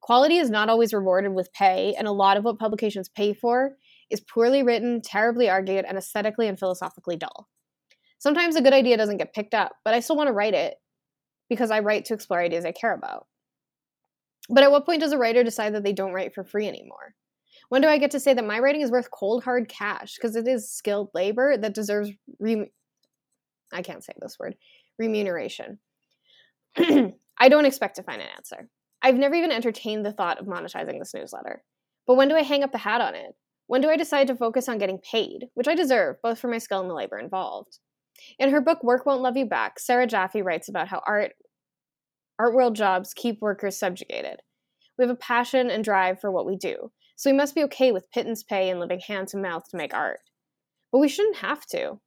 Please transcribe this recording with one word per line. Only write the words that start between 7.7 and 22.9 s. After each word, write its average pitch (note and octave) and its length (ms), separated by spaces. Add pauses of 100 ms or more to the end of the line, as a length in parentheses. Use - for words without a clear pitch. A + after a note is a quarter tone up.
Sometimes D#4+ 360
a D#4+ 60
good C4+ 120
idea B3 240
doesn't G#3 200
get - 160
picked G#3+ 200
up, G#3 200 (120)
but A3 80
I A#3 60
still D4 160
want D4 120
to B3+ 60
write G#3 200
it D#3+ 220 (760)
because A3+ 220
I G#3+ 80
write G#3 260
to - 80
explore F#3+ 280
ideas F3 240
I E3 60
care G#3+ 220
about. - 340 (1200)
But C4+ 140
at C#4 80
what C#4+ 140
point E4 160
does D4+ 100
a D4+ 60
writer A#3+ 260
decide G#3+ 320
that G#3 80
they G3+ 100
don't F#3+ 200
write F#3 200
for G3 100
free G#3 240
anymore? - 460 (560)
When C4 120
do D#4 60
I D4+ 100
get C#4+ 140
to - 80
say C#4 140
that A#3 120
my G#3+ 140
writing C#4+ 220
is B3+ 100
worth B3 200
cold, A3 320
hard B3 240
cash - 500
'cause A3+ 180
it A3+ 120
is B3 240
skilled G3+ 420
labor A#3+ 440
that G#3 160
deserves G#3 380 (280)
re-, A3 320 (1000)